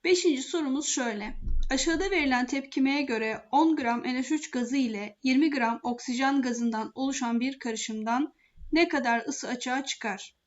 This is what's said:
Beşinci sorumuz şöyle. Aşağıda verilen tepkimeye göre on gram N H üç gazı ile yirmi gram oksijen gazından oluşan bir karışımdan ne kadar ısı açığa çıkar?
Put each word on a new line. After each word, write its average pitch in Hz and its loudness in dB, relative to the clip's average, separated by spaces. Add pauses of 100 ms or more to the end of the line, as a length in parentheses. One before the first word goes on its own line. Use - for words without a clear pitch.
Beşinci 339 4
sorumuz 294 -2
şöyle. 226 -2 (340)
Aşağıda 330 2
verilen 269 2
tepkimeye 269 0
göre 220 -4
on 311 6
gram 240 -2
N 254 -2
H 311 0
üç 302 -6
gazı 247 -2
ile 214 -2
yirmi 262 4
gram 240 0
oksijen 262 0
gazından 233 -2
oluşan 262 -2
bir 262 -2
karışımdan 226 -4 (380)
ne 330 4
kadar 240 0
ısı 269 -6
açığa 254 -4
çıkar? - -8 (120)